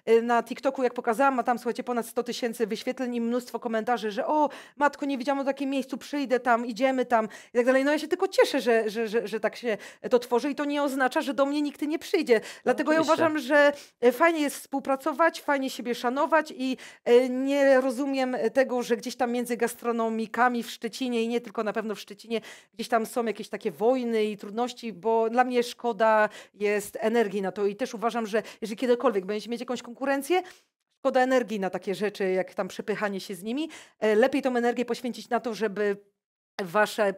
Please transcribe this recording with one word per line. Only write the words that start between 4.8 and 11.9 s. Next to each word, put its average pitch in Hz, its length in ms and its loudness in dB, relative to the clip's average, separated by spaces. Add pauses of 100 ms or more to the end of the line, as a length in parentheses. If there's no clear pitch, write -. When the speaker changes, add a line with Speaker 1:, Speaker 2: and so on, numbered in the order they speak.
Speaker 1:
nie 277 120 -2
wiedziałam 277 220 -2
o 277 40 -6
takim 269 260 -2
miejscu, 269 280 -4
przyjdę 254 420 -2
tam, 240 260 2
idziemy 254 400 0
tam" 220 220 2 (260)
i - 20 -14
tak 240 100 2
dalej. 262 180 4
No 294 80 2
ja 302 60 2
się 311 100 -6
tylko 370 200 -2
cieszę, 381 320 4
że, 220 300 2
że, 226 180 -4
że, 208 200 -2
że 220 120 -6
tak 214 160 -2
się 226 200 -2 (340)
to 247 80 6
tworzy 240 320 0
i 269 40 -4
to 294 100 -2
nie 285 180 0
oznacza, 269 380 0
że 262 140 -4
do 277 120 4
mnie 285 160 0
nikt 294 200 -4
nie 302 160 -2